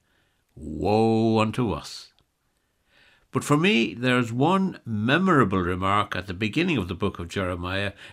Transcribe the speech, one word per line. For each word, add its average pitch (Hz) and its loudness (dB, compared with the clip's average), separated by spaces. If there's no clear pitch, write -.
Woe 110 2
unto 110 0
us." - -12
But - -2
for 147 4
me, 208 2
there's 123 0
one 170 2
memorable 120 2
remark 95 0
at 90 -6
the 95 -8
beginning 123 -2
of 92 -4
the 98 -4
book 95 -4
of 85 -10
Jeremiah. 92 -4